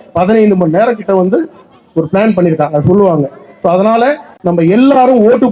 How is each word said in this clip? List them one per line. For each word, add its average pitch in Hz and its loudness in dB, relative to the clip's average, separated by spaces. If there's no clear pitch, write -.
பதினைந்து 208 0
மணி 170 -2
நேரம் 233 0
கிட்ட 196 -4
வந்து 190 -2
ஒரு 156 -4
பிளான் 202 0
பண்ணிருக்காங்க, 156 -2
அதை 147 -2
சொல்லுவாங்க. 180 0
So 175 0
அதனால 220 0
நம்ம 170 -2
எல்லாரும் 254 2
ஓட்டு 247 2